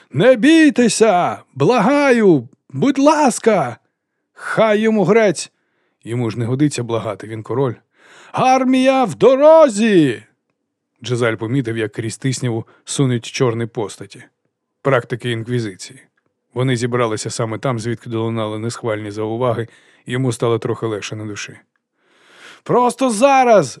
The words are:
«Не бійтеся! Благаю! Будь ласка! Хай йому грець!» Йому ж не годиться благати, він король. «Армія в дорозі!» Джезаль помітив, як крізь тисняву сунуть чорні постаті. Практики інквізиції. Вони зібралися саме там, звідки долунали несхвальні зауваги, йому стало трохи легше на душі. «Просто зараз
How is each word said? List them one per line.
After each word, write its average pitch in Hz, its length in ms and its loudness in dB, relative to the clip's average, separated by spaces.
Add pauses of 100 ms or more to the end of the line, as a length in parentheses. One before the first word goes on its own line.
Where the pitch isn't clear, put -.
(120)
«Не 233 240 4
бійтеся! 220 1040 2 (160)
Благаю! 214 960 2 (200)
Будь 254 300 -2
ласка! 240 800 2 (560)
Хай 214 460 0
йому 220 240 2
грець!» 208 480 2 (520)
Йому 113 260 -4
ж 107 100 -8
не 117 60 -4
годиться 131 380 -2
благати, 110 440 -6
він 110 160 -12
король. 120 300 -2 (580)
«Армія 262 720 2
в 175 120 -4
дорозі!» 220 1080 4 (800)
Джезаль 117 320 -2
помітив, 113 420 -4
як 107 140 -4
крізь 110 260 -10
тисняву 123 480 -6 (180)
сунуть 123 420 -2
чорні 117 400 -4
постаті. 107 580 -12 (580)
Практики 123 500 -2
інквізиції. 113 680 -8 (540)
Вони 127 220 -2
зібралися 117 540 -4
саме 110 280 -6
там, 120 220 -4
звідки 117 300 -8
долунали 113 500 -6
несхвальні 107 520 -6
зауваги, 113 560 -4 (380)
йому 127 260 -4
стало 117 280 -2
трохи 117 260 -6
легше 110 300 -8
на 107 100 -12
душі. - 340 -14 (1040)
«Просто 247 460 0
зараз 233 720 2